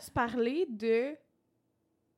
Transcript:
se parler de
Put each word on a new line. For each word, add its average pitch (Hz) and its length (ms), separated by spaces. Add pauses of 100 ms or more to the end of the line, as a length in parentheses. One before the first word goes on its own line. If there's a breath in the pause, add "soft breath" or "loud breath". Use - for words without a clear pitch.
se - 100
parler 247 580
de 226 460 (1040)